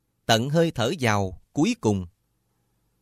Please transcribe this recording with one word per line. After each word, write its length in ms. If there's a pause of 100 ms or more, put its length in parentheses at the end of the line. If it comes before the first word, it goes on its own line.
(260)
tận 240
hơi 200
thở 300
vào 420 (100)
cuối 280
cùng. 260 (960)